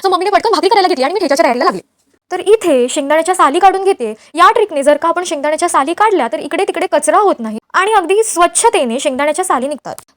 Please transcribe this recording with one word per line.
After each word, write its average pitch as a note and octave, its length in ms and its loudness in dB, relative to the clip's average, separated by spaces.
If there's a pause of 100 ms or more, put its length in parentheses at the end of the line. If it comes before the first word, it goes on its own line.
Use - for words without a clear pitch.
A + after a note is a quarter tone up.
So - 60 0
मम्मीने F#4 200 0
पटकन G4 200 2
भाकरी F4+ 180 2
करायला F#4+ 200 2
घेतली C4 160 0
आणि F4 100 -2
मी G#4 60 -2
ठेच्याच्या D4+ 240 0
तयारीला B3 200 0
लागले. F3+ 160 -2 (520)
तर F#4 80 -4
इथे E4+ 480 2
शेंगदाण्याच्या D#4 460 0
साली E4 240 2
काढून F#4+ 260 2
घेते. A#3+ 300 -2 (200)
या F4+ 180 4
ट्रिकने G4 300 0
जर D4 140 4
का E4 120 -2
आपण E4+ 160 -2
शेंगदाण्याच्या D#4 440 -2
साली D#4 260 0
काढल्या G4 380 2
तर C4 60 -4
इकडे E4 260 -4
तिकडे - 280 -4
कचरा D#4 260 2
होत G4 200 2
नाही A3 200 -8 (160)
आणि F#4+ 180 0
अगदी G4 320 2
स्वच्छतेने E4+ 760 0
शेंगदाण्याच्या D4 440 -2
साली C#4 240 -2
निघतात. C4 260 -10 (220)